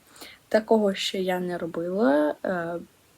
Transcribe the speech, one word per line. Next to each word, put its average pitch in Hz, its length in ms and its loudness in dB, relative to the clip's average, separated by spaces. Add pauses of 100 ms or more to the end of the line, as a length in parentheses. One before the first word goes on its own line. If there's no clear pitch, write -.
(500)
Такого 220 440 4
ще - 260 -4
я 185 200 0
не 180 180 -4
робила. 196 800 0 (100)
Е, 175 300 -4 (420)